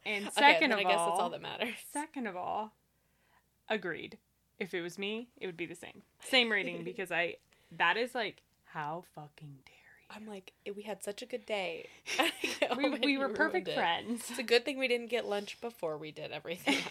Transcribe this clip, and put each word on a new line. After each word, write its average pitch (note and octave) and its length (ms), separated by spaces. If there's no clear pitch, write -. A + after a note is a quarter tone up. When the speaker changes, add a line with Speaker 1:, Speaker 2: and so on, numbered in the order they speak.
Speaker 1:
and G#3 220
Speaker 2:
Okay, - 80
Speaker 1:
second G3+ 360
Speaker 2:
then G#3+ 80
Speaker 1:
of G3+ 60
Speaker 2:
I F#3 40
guess F3 100
that's - 0
Speaker 1:
all, F#3 40
Speaker 2:
all F3 100
that E3 100
matters. G#3 320
Speaker 1:
second D4 340
of F#3 80
all, F3+ 380
agreed. F#3 480
If F#3+ 140
it F3+ 80
was E3+ 160
me, G#3+ 320
it - 80
would F3 100
be E3+ 80
the E3 100
same. - 260
Same A#3+ 320
rating F3 320
Speaker 2:
<laughs> - 20
Speaker 1:
because F3+ 260
I, E3+ 240
that F3 200
is A#3+ 180
like, G#3 260
how D#3+ 380
fucking D3 420
dare - 100
you? - 400
Speaker 2:
I'm G#3+ 120
like, G3+ 260
"Eh, G#3 100
we G#3 80
had G#3 200
such G3+ 180
a B3 40
good A#3+ 200
day." F#3 420
<laughs> - 160
I E4 120
Speaker 1:
We, C#4 120
Speaker 2:
hope C4 160
Speaker 1:
we C#4 80
Speaker 2:
you C4+ 60
Speaker 1:
were C4+ 60
Speaker 2:
ruined G#3+ 120
Speaker 1:
perfect E4 320
Speaker 2:
it. - 60
Speaker 1:
friends. G#3+ 540
Speaker 2:
It's A#3+ 100
a C4 40
good A#3 220
thing C#4+ 120
we C4 100
didn't A#3+ 220
get A3+ 180
lunch G3+ 340
before F3 360
we D#3 140
did D3 200
everything F3+ 460